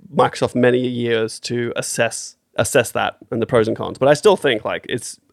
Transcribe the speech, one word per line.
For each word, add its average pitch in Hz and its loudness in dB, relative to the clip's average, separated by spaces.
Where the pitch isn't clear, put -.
Microsoft 131 0
many 123 4
years 117 -2
to 120 -4
assess, - -4
assess 117 2
that - -2
and 117 -2
the 110 0
pros 113 2
and 110 -4
cons. 90 -8
But 131 2
I 151 6
still 190 4
think, 131 -2
like, 90 -6
it's, - -6